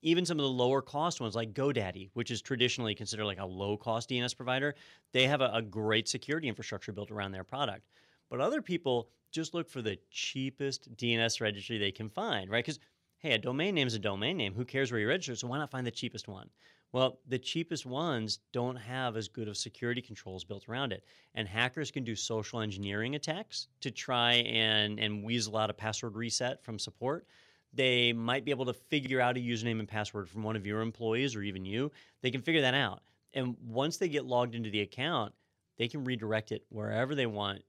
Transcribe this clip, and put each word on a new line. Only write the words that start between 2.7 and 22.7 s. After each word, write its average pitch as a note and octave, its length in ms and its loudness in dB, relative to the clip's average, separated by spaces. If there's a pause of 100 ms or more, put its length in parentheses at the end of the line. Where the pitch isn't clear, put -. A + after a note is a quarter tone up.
considered, G#2+ 300 -4
like, G2 160 -2
a G2 60 -4
low G2 300 -2
cost A2+ 340 -2
D B2+ 80 0
N A#2+ 60 2
S B2 100 -2
provider, C3+ 400 0 (380)
they C3 140 8
have C#3 140 4
a, B2+ 140 4
a A2+ 80 2
great A2 460 2
security D3 400 -2
infrastructure G#2+ 440 -6
built G#2 180 -8
around G2+ 220 -4
their F#2+ 120 -8
product. C3 440 -4 (400)
But B2 120 -2
other E3+ 200 2
people C3 480 0 (240)
just D#3+ 220 -4
look E3+ 140 -4
for C3 120 -8
the G#2+ 180 -2 (120)
cheapest C3 840 -4
D A#2 180 2
N A2+ 60 4
S A2+ 200 2
registry G#2+ 380 -2
they G2+ 140 2
can A2 180 -6
find, C3 400 -2
right? A#2 140 2
'Cause, D3+ 140 -6 (420)
hey, D3+ 120 2
a A2+ 60 6
domain C#3+ 360 0
name C#3 140 4
is A2+ 60 -2
a A2 40 0
domain G#2 380 -2
name. G2+ 180 -2
Who A#2+ 100 -2
cares C3+ 280 -2
where A2+ 80 0
you G#2+ 80 2
register? D3 260 0
So A#2+ 140 -6
why B2+ 100 -4
not D3 140 -6
find B2+ 120 -4
the A#2+ 60 -2
cheapest A2+ 380 -8
one? F#2+ 200 -12 (440)
Well, B2+ 340 4
the B2+ 120 -2
cheapest E3 460 -4
ones B2+ 540 -2 (140)
don't B2 240 0
have B2 400 -4
as A2 100 -2
good A2 220 -6
of G#2 80 -8
security A#2+ 440 -2
controls G2 440 -10
built G2+ 240 -10
around B2 240 -4
it. F#2+ 120 -8 (300)
And A2 140 -4
hackers B2 420 0
can C3+ 140 -4
do A2+ 100 -4
social A2 460 -4
engineering G#2 560 -2